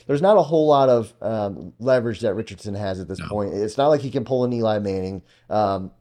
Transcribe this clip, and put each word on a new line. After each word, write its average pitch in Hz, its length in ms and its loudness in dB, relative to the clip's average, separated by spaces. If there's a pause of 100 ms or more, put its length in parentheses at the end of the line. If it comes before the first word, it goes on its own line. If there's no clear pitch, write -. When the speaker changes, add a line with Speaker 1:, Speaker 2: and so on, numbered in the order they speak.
Speaker 1:
There's 143 160 0
not 202 160 6
a 175 40 6
whole 156 240 2
lot 139 220 6
of, 117 320 2
um, 101 580 -6
leverage 120 420 0
that 110 140 0
Richardson 104 400 -8
has 98 260 -4
at 92 60 -10
this 90 140 -10
Speaker 2:
No. 82 80 -10
Speaker 1:
point. 101 240 -4
It's 104 240 -4
not 139 120 2
like 151 120 4
he 127 100 -8
can 120 140 -4
pull 123 200 0
an 123 100 -2
Eli 110 240 0
Manning. 95 440 -4 (280)
Um, 98 400 -2 (100)